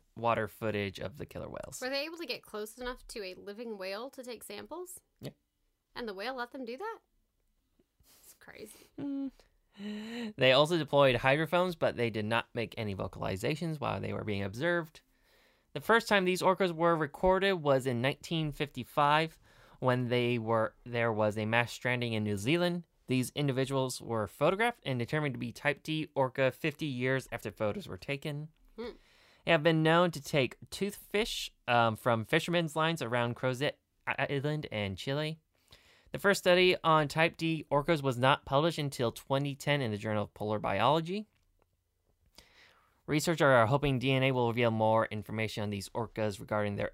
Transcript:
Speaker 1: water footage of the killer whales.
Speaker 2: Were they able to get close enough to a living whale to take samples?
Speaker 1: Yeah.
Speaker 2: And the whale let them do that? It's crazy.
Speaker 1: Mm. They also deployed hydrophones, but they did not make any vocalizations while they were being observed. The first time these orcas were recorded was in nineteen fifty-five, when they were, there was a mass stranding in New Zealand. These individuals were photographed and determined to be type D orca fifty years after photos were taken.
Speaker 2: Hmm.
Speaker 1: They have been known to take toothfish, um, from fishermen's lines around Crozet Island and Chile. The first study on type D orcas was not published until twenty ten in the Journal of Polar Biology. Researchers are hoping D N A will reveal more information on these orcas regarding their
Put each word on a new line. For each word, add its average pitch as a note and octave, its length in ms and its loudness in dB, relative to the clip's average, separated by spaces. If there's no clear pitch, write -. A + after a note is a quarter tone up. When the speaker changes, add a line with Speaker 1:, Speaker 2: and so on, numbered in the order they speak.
Speaker 1:
water A2+ 320 0
footage G2+ 500 -4
of D3 220 -10
the - 80 -8
killer - 220 -12
whales. - 320 -14
Speaker 2:
Were B3+ 100 -8
they C#4 140 -4
able E4 120 -12
to E4 80 -10
get A#3 160 -10
close G#3+ 380 -12
enough B3 300 -10
to G#3+ 140 -12
a F#3 120 -12
living G3+ 420 -12
whale G3 320 -8
to C4 140 -16
take A#3 200 -14
samples? B3+ 560 -14
Speaker 1:
Yeah. C3 80 -10
Speaker 2:
And A#3+ 120 -10
the G3 80 -10
whale A#3 200 -8
let A#3+ 160 -8
them C4 140 -10
do A#3 100 -10
that? G4+ 220 -10
It's - 180 -20
crazy. - 500 -20
Speaker 1:
Mm. C#4 320 -4
They C3 140 6
also D3+ 260 4
deployed C#3 400 4
hydrophones, D#3+ 580 0
but - 200 0
they A#2 140 0
did G#2+ 160 -4
not A2+ 280 0
make A2+ 240 -6
any G#2 180 -6
vocalizations A2+ 840 -4
while G#2+ 200 -4
they G2+ 140 -6
were G#2 100 -6
being G2+ 200 -4
observed. D#3+ 580 -4
The D3 60 -8
first A3 280 2
time G3 180 4
these F3+ 160 2
orcas F3+ 320 2
were E3+ 220 4
recorded F#3 580 2
was C#3 320 2
in A#2+ 160 0
nineteen D3+ 500 -2
fifty-five, D3+ 840 0
when B2+ 300 2
they A#2+ 280 2
were, A2 360 0
there A#2 280 0
was G#2+ 240 2
a G#2+ 80 -2
mass A#2 260 2
stranding B2 420 -2
in G#2+ 100 0
New G#2 140 0
Zealand. E3+ 460 0
These B2+ 260 0
individuals C3 680 -2
were A2 260 -2
photographed G3 580 0
and C3 140 -2
determined D3 360 -2
to A#2+ 40 -10
be A#2+ 120 -6
type - 300 -2
D D#3 320 -4
orca C3 380 2
fifty D#3 360 -4
years C3 440 -2
after A2+ 200 -8
photos G#2 360 -4
were F#2 100 -10
taken. D3 520 -8
Speaker 2:
Hmm. A#3+ 120 -8
Speaker 1:
They E3 60 2
have D#3+ 120 4
been D#3+ 180 4
known E3 300 6
to C#3+ 100 -8
take - 360 0
toothfish, - 800 -4
um, A#2 280 4
from A2+ 300 0
fishermen's E3+ 500 0
lines D#3+ 260 0
around A#2+ 340 0
Crozet C3 380 -2
Island C#3 640 -2
and G2+ 260 -4
Chile. D3+ 420 -4
The C3 80 -8
first G3+ 200 4
study F3+ 440 6
on D#3 240 6
type D#3+ 300 0
D D#3+ 340 -2
orcas D3 300 2
was C3+ 160 0
not C3 280 4
published D#3 340 2
until C3+ 320 -2
twenty C#3 420 -4
ten C#3+ 280 0
in A2+ 100 -2
the G#2 60 -4
Journal G#2+ 260 -2
of - 100 -8
Polar G#2+ 240 -4
Biology. D#3 680 0
Researchers D3+ 340 0
are B2+ 240 8
hoping C#3 320 2
D B2+ 140 0
N C3 120 4
A C3+ 80 4
will B2 180 2
reveal A#2 200 4
more A2 380 4
information G#2+ 560 -6
on G#2 80 -4
these G2 180 -6
orcas G#2+ 500 -4
regarding G#2 360 -2
their G#2 180 -4